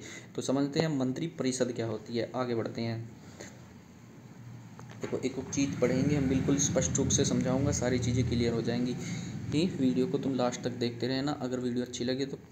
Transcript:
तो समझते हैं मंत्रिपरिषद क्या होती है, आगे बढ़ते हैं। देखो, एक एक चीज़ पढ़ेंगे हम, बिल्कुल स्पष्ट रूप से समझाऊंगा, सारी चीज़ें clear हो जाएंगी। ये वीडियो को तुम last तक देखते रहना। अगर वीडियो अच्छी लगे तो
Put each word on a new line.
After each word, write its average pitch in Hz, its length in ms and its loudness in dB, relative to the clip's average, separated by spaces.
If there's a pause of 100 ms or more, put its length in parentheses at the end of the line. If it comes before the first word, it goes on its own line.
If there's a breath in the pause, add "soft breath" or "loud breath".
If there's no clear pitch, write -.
(360 loud breath)
तो 127 60 -2
समझते 139 380 2
हैं 160 80 4
मंत्रिपरिषद 131 840 0
क्या 117 140 -2
होती 113 300 -4
है, 113 180 0
आगे 123 200 0
बढ़ते 113 280 -2
हैं। 113 160 -2 (2000 loud breath)
देखो, - 180 -4
एक 131 200 -2
एक 127 120 -6
चीज़ - 300 0
पढ़ेंगे 131 360 4
हम, 135 120 4
बिल्कुल 135 300 4
स्पष्ट - 380 2
रूप 131 120 4
से 139 160 4
समझाऊंगा, 131 480 2
सारी 123 260 2
चीज़ें 120 300 2
clear 120 240 2
हो 113 100 0
जाएंगी। 120 300 0 (640 loud breath)
ये 160 120 4
वीडियो 127 400 2
को 135 120 0
तुम 135 160 0
last 123 280 2
तक 123 80 -2
देखते 120 380 -2
रहना। 135 240 0
अगर 127 280 -2
वीडियो 123 240 0
अच्छी 120 200 -4
लगे 131 220 0
तो 139 120 -6 (140)